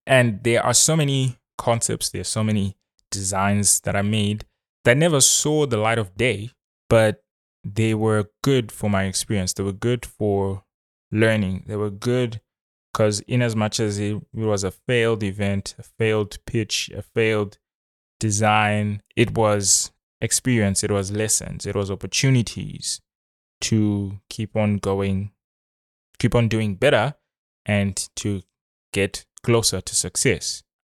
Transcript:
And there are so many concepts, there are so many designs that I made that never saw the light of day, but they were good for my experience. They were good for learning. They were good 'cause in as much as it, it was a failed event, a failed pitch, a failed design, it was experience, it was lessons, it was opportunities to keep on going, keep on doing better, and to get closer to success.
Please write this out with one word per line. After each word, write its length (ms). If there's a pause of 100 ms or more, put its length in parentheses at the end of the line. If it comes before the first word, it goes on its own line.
And 360
there 220
are 80
so 220
many 420 (200)
concepts, 520
there 120
are 160
so 60
many 340 (340)
designs 720
that 140
I 60
made 440 (400)
that 120
never 240
saw 440
the 120
light 220
of 160
day, 360 (380)
but 340 (400)
they 300
were 360 (140)
good 280
for 180
my 140
experience. 500
They 100
were 100
good 320
for 580 (480)
learning. 560
They 80
were 140
good 520 (520)
'cause 280
in 200
as 140
much 240
as 200
it, 160
it 300
was 180
a 80
failed 520
event, 540
a 60
failed 640
pitch, 440
a 120
failed 560 (640)
design, 840 (140)
it 220
was 540 (300)
experience, 640
it 80
was 200
lessons, 540
it 100
was 140
opportunities 1080 (640)
to 580 (100)
keep 260
on 220
going, 540 (840)
keep 180
on 120
doing 280
better, 400 (500)
and 500
to 260 (520)
get 320 (180)
closer 380
to 140
success. 680 (240)